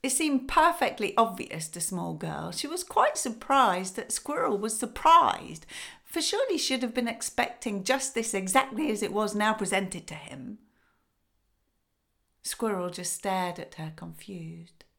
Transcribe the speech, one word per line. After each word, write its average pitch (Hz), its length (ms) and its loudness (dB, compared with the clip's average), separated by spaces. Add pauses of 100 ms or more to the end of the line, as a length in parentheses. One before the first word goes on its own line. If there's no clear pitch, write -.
It 262 100 0
seemed 277 360 2
perfectly 294 680 4
obvious 185 500 0
to - 100 -10
Small 170 360 -4
Girl. 156 380 -6
She - 140 -4
was 349 160 -6
quite - 360 4
surprised 220 800 2
that - 160 -6
Squirrel - 440 -2
was 214 220 -2
surprised, - 880 4 (400)
for 330 160 -4
surely 415 340 0
she'd 262 240 0
have 233 140 -4
been 240 120 0
expecting 226 800 -4
just 262 300 0
this 226 180 -2
exactly 226 580 2
as 214 120 -2
it 208 100 -2
was 208 220 -2
now 208 180 2
presented 190 540 -2
to - 80 -12
him. - 420 -12 (1800)
Squirrel 190 480 -2
just 175 240 -6
stared 180 460 -2
at - 160 -12
her 160 200 -8
confused. 165 920 -14 (140)